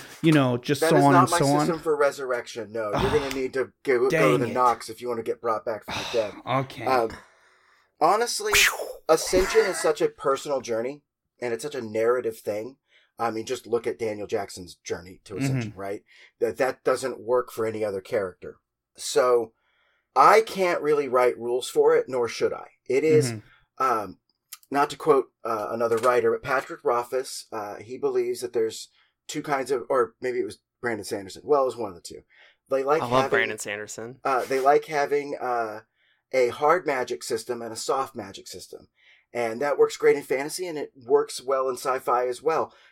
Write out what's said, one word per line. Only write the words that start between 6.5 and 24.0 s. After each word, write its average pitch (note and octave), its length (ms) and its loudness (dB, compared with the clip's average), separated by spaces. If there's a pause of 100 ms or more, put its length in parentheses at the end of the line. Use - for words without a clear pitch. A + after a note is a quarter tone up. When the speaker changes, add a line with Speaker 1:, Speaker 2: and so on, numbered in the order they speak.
Speaker 2:
Um, B2 240 2 (880)
honestly, G#3+ 540 2 (560)
Ascension F#3 520 4
is F#3+ 180 0
such D#3+ 220 0
a D#3 80 2
personal C3+ 520 -2
journey, A#2 400 -6 (380)
and A#2+ 140 -4
it's A2+ 100 -8
such D3 120 -8
a B2+ 60 -6
narrative A2+ 560 0
thing. A2+ 400 -8 (420)
I A#2 120 -2
mean, A2 140 -6
just B2 200 -6
look A2+ 220 -2
at G#2+ 100 -4
Daniel G#2 300 -6
Jackson's G2 480 -8
journey F2+ 480 -12
to G2 140 -12
Ascension, C3 340 -2
Speaker 1:
Mm-hmm. F#2 80 -18
Speaker 2:
right? G2 240 -8 (360)
That, A2+ 180 -2
that C3 260 -2
doesn't B2+ 380 0
work B2 300 2
for A2+ 140 -4
any G#2+ 180 -2
other G2 180 -2
character. F#2 560 -6 (380)
So B2 580 2 (600)
I F3 260 8
can't F#3 400 -2
really D3 260 2
write B2 320 4
rules A#2+ 300 -4
for D#3 260 6
it, D3 120 2
nor B2 200 -2
should A2+ 260 -2
I. - 140 -12 (200)
It C3+ 160 2
is, D3+ 280 4
Speaker 1:
Mm-hmm. - 520 -10
Speaker 2:
um, A2 340 -2 (520)